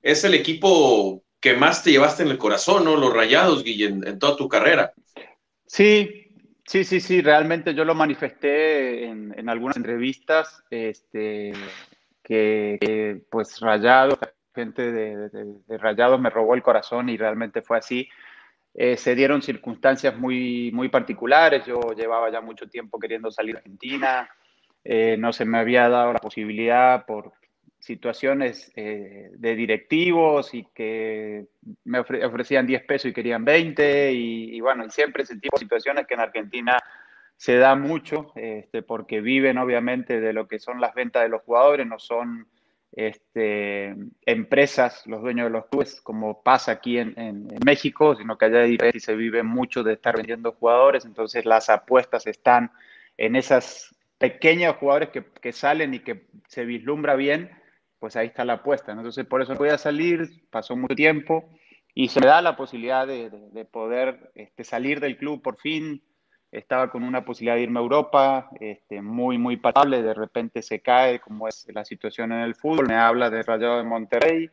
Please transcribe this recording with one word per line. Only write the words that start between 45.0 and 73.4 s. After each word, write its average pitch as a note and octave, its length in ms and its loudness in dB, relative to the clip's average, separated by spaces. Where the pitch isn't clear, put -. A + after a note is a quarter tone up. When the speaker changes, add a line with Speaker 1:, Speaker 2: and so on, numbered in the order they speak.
Speaker 2:
los A2 140 -10
dueños A#2+ 260 -4
de A2+ 40 -2
los A2+ 160 -6
clubes, - 340 -4
como A2 420 -8
pasa B2+ 300 2
aquí A#2+ 240 -4
en, A2+ 220 -4
en, G#2+ 320 -12
en - 140 -14
México, C#3+ 520 2
sino G#2+ 220 -10
que A2 80 4
allá A#2 140 4
hay A#2 100 4
diferencia A#2 280 2
y - 20 -12
se A2 160 -4
vive A2+ 260 -2
mucho B2 400 -4
de A2 120 0
estar A#2 220 -2
vendiendo A2+ 360 -6
jugadores, B2 520 4
entonces A2 400 -6
las A2 240 4
apuestas B2 580 2
están A#2+ 440 2
en A2+ 180 0
esas - 580 -2
pequeños D#3+ 600 2
jugadores C#3+ 340 0
que, - 160 -12
que A#2+ 100 -8
salen D3 400 -2
y B2 60 -8
que A2 280 -12
se A#2+ 160 -10
vislumbra C#3 520 -4
bien, D3 340 -2
pues A2 180 -12
ahí A#2 120 -2
está A#2+ 180 -8
la A#2+ 80 -2
apuesta, C3 400 -4
¿no? A2 60 -14
Entonces A#2+ 260 -10
por C3 160 -2
eso C3 100 -6
no C3+ 60 -8
podía C#3+ 180 2
salir, E3 720 -4
pasó A2+ 260 -8
mucho B2+ 200 -4
tiempo D#3 560 0
y B2+ 160 -2
se C3+ 120 0
me C3 60 6
da D#3 140 8
la E3+ 160 0
posibilidad C3 500 -4
de, B2 220 -10
de, G#2 220 -20
de A2 160 -16
poder, B2 680 -6
este, A2 300 -20
salir C3+ 360 -4
del C#3 180 -6
club C#3+ 240 -10
por B2 160 -8
fin. D3+ 440 -8
Estaba B2+ 380 -4
con A#2+ 120 -10
una B2 220 -6
posibilidad A#2 320 -4
de A#2+ 60 0
irme A#2+ 180 -4
a - 20 -2
Europa, C3+ 640 2
este, G#2 420 -14
muy, A#2+ 340 -4
muy A#2+ 200 -2
palpable, C3 460 2
de A2 120 -2
repente A2 480 -8
se - 180 -8
cae B2+ 380 2
como G#2+ 300 -12
es - 260 -14
la G#2+ 100 -10
situación A2+ 480 -10
en A#2 80 -6
el A#2 140 -6
fútbol, D3+ 320 -2
me A#2 80 -2
habla A#2 340 4
de A2 140 -4